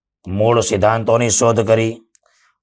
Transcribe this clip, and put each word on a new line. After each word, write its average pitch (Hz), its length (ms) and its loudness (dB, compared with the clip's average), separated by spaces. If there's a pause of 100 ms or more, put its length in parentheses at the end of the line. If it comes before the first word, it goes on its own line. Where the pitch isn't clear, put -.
(260)
મૂળ 107 340 0
સિદ્ધાંતોની 113 760 0
શોધ 117 280 0
કરી 113 260 0 (720)